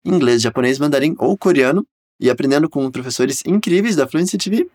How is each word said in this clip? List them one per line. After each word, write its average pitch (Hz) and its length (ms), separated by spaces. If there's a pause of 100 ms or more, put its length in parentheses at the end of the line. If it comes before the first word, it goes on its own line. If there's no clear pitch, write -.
inglês, 123 380
japonês, 127 380
mandarim 147 400
ou 180 180
coreano, 151 480 (340)
e 123 120
aprendendo 139 400
com 135 200
professores 127 540
incríveis 202 500
da 139 140
Fluency 180 300
T 185 100
V, 233 260